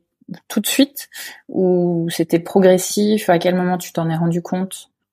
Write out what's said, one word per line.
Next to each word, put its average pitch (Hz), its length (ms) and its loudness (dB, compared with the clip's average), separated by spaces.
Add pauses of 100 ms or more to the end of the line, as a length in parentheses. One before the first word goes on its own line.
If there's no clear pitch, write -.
(480)
tout - 120 -4
de 208 80 -4
suite, - 420 -2 (380)
ou 175 600 0
c'était 165 300 0
progressif ? 196 880 2
À 170 100 4
quel 180 160 0
moment 180 220 0
tu - 160 -10
t'en 165 160 -2
es 160 60 0
rendu 170 260 0
compte ? 185 500 -8 (220)